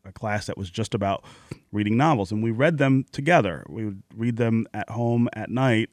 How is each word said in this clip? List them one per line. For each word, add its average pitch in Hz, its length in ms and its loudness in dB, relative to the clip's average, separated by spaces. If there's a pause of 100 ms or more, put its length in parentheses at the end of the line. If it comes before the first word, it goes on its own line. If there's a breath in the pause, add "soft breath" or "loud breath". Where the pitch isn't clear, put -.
a 95 60 -20
class 104 340 -4
that 104 100 -8
was 98 140 -8
just - 240 -6
about 98 320 -2 (460 loud breath)
reading 104 260 0
novels, 131 340 2
and 107 120 -2
we 117 80 -2
read 143 260 2
them 135 340 4
together. 139 560 0
We 107 180 -8
would 98 180 -10 (120)
read 113 220 -2
them 113 340 2
at 107 200 -6
home 117 420 0
at 110 160 -10
night. 117 440 2